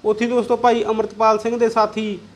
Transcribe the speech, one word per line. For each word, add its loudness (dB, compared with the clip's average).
ਉੱਥੇ 0
ਦੋਸਤੋ, 0
ਭਾਈ 2
ਅੰਮ੍ਰਿਤਪਾਲ 0
ਸਿੰਘ -4
ਦੇ 2
ਸਾਥੀ -2